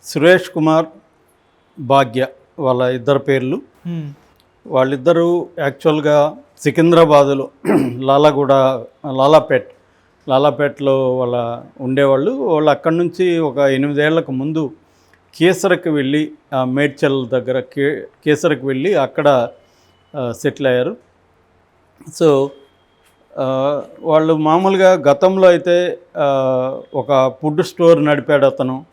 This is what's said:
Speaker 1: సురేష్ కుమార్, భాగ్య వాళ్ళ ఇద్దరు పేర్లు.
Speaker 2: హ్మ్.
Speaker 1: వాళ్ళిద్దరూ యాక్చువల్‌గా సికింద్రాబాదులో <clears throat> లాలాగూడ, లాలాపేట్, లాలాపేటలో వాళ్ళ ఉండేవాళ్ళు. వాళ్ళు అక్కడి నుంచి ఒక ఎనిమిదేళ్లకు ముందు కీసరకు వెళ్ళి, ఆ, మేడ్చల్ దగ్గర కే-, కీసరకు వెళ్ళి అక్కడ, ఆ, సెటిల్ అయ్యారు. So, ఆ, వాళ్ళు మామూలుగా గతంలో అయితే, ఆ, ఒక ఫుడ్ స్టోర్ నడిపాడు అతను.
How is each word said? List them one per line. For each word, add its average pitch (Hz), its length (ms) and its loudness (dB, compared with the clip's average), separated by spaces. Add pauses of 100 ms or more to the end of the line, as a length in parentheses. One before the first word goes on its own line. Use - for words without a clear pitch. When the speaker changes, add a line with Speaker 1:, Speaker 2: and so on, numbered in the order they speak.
Speaker 1:
సురేష్ 175 460 2
కుమార్, 156 360 0 (920)
భాగ్య 127 460 0 (320)
వాళ్ళ 131 240 0
ఇద్దరు 127 360 0
పేర్లు. 135 380 -2 (300)
Speaker 2:
హ్మ్. 160 260 -10 (540)
Speaker 1:
వాళ్ళిద్దరూ 156 800 0 (120)
యాక్చువల్‌గా 147 760 0 (220)
సికింద్రాబాదులో 147 880 2 (260)
<clears throat> 127 240 -2
లాలాగూడ, 139 540 0 (580)
లాలాపేట్, 139 580 2 (600)
లాలాపేటలో 135 880 0
వాళ్ళ 120 440 -4 (200)
ఉండేవాళ్ళు. 135 500 0
వాళ్ళు 180 400 0
అక్కడి 160 260 -2
నుంచి 175 420 -2
ఒక 143 200 -4
ఎనిమిదేళ్లకు 143 760 -2
ముందు 143 380 -6 (640)
కీసరకు 180 560 0
వెళ్ళి, 151 420 -2 (220)
ఆ, 131 100 -2
మేడ్చల్ 139 600 -2
దగ్గర 127 340 -4
కే-, 139 400 -4 (240)
కీసరకు 151 420 -2
వెళ్ళి 139 280 -4
అక్కడ, 139 540 0 (680)
ఆ, 123 160 -6
సెటిల్ 139 340 -6
అయ్యారు. 127 300 -2 (1300)
So, 139 260 2 (880)
ఆ, 135 440 -4 (200)
వాళ్ళు 156 320 2
మామూలుగా 185 580 2
గతంలో 185 560 4
అయితే, 175 500 2 (180)
ఆ, 156 100 0 (680)
ఒక 131 380 0 (100)
ఫుడ్ 151 200 -2
స్టోర్ 165 420 2
నడిపాడు 143 420 2
అతను. 131 460 -4